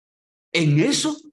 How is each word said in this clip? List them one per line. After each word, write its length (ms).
En 280
eso 360